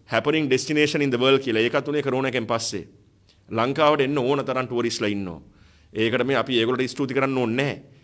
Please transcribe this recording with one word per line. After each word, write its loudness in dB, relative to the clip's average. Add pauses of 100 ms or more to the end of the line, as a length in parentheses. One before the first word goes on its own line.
happening 0
destination 2
in 0
the 0
world 4
කියලා. 0
ඒකත් 0
උනේ -2
කොරෝනා -2
එකෙන් -2
පස්සේ. -4 (640)
ලංකාවට 2
එන්න 0
ඕන 0
තරම් -4
ටුවරිස්ට්ලා -2
ඉන්නවා. -6 (520)
ඒකට 0
මේ 0
අපි 0
ඒගොල්ලන්ට 0
ස්තුති -4
කරන්න 0
ඕනේ 0
නැහැ. -2 (220)